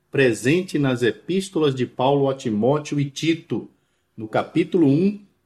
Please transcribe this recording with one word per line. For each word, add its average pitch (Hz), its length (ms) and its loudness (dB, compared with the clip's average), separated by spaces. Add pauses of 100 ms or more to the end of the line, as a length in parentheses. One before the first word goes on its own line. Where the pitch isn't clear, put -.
(100)
presente 139 680 0
nas 127 220 0
epístolas 156 720 -2
de 120 100 -2
Paulo 135 420 0
a 135 60 0
Timóteo 135 640 -2
e 143 60 0
Tito. 151 640 -4 (480)
No 110 100 -12
capítulo 170 640 0
um, 190 320 2 (260)